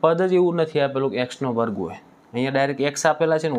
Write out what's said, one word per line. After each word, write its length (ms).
પદ 320
જ 80
એવું 240
નથી 220
આપેલું 240
કે 80
એક્સનો 320
વર્ગ 240
હોય. 140
અહીંયા 240
ડાયરેક્ટ 240
એક્સ 160
આપેલા 320
છે 100
ને 100